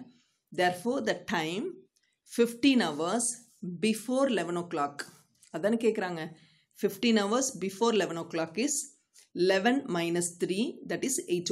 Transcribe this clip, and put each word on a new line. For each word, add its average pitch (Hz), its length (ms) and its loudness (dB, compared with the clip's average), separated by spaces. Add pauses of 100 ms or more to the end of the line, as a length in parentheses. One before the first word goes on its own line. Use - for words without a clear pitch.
(600)
Therefore, 185 400 0 (100)
the 175 80 -2 (180)
time 170 300 -2 (720)
fifteen 240 500 4
hours 165 380 0 (600)
before 247 480 2
eleven 175 300 -2
o'clock. 147 340 -4 (580)
அதானே 202 280 2
கேக்குறாங்க. 190 380 0 (600)
Fifteen 220 400 2
hours 214 260 0 (160)
before 196 340 0
eleven 170 260 0
o'clock 165 300 -4 (120)
is - 100 -2 (680)
eleven 190 340 4 (200)
minus 170 320 0 (140)
three, 185 240 0 (240)
that 175 180 -4
is - 80 -2 (200)
eight 175 160 -2